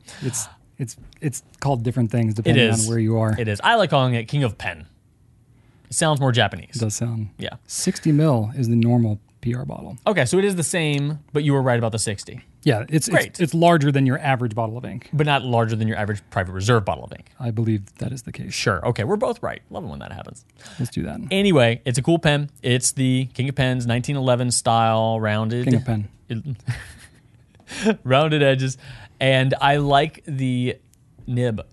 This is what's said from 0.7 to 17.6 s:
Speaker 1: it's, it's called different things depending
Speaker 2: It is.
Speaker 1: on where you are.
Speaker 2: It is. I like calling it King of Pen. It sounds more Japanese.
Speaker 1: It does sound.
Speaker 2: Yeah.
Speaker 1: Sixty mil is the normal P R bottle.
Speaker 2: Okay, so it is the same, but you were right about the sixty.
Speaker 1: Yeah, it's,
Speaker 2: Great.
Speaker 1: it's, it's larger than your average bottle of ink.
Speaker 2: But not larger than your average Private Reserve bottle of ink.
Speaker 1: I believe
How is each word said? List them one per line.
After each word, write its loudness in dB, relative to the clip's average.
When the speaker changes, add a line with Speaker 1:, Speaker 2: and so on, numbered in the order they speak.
Speaker 1:
it's, -10
it's -6
called 0
different 0
things 0
depending 4
Speaker 2:
It 4
is. 0
Speaker 1:
on -4
where 0
you 2
are. 2
Speaker 2:
It -2
is. -2
I 4
like 2
calling 2
it -2
King -2
of -2
Pen. -10
It -12
sounds 2
more 2
Japanese. 0
Speaker 1:
It -4
does -2
sound. -4
Speaker 2:
Yeah. -10
Speaker 1:
Sixty -2
mil 4
is 0
the 2
normal 2
P -4
R -8
bottle. -12
Speaker 2:
Okay, 2
so 0
it 4
is 0
the -2
same, -2
but 0
you 4
were 2
right 2
about -2
the -4
sixty. -8
Speaker 1:
Yeah, 2
it's, 0
Speaker 2:
Great. 2
Speaker 1:
it's, -18
it's -2
larger 4
than 2
your 0
average -2
bottle -4
of -12
ink. -12
Speaker 2:
But 2
not 0
larger 0
than -2
your -2
average -4
Private -2
Reserve 2
bottle -4
of -14
ink. -20
Speaker 1:
I -6
believe -2